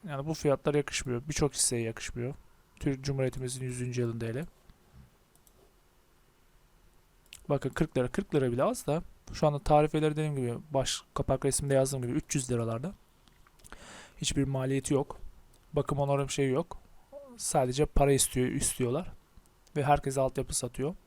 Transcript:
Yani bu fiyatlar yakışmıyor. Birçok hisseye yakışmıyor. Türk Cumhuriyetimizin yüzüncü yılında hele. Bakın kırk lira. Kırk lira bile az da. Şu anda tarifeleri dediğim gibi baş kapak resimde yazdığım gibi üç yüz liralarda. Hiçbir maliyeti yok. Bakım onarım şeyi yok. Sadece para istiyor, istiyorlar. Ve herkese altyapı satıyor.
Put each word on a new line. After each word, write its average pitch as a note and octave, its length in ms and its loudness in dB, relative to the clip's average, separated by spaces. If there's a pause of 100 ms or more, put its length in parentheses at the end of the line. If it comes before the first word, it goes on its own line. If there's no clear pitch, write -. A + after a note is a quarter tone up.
Yani C#3+ 180 -6
bu D#3+ 80 -4
fiyatlar C#3+ 400 0
yakışmıyor. B2 540 -2
Birçok D3 260 0
hisseye - 280 0
yakışmıyor. A#2+ 520 -6 (460)
Türk C3+ 240 -2
Cumhuriyetimizin C3 600 -2
yüzüncü B2 360 -4
yılında A#2 240 -2
hele. B2 220 -6 (3000)
Bakın C#3+ 220 0
kırk - 260 0
lira. B2 120 2
Kırk - 260 -4
lira C3 180 4
bile B2 120 2
az A#3 220 -2
da. D#3 160 0 (300)
Şu - 140 2
anda D3 120 2
tarifeleri D3+ 580 4
dediğim D3+ 200 -2
gibi A#2+ 220 -2 (120)
baş C3+ 320 0 (120)
kapak C3+ 300 0
resimde C#3 300 2
yazdığım C3+ 280 4
gibi A#2+ 100 -2
üç D3+ 220 -4
yüz B2+ 160 0
liralarda. A#2 440 -2 (1200)
Hiçbir C#3+ 280 -2
maliyeti C3+ 500 0
yok. C#3 260 0 (520)
Bakım C#3+ 260 0
onarım C#3 320 0
şeyi C#3 220 2
yok. D3+ 260 -2 (580)
Sadece C#3 500 2
para C#3 260 6
istiyor, B2+ 360 2
istiyorlar. C3+ 640 -2 (640)
Ve C#3+ 80 0
herkese C#3 360 2
altyapı C3 340 -2
satıyor. C3+ 400 -4 (120)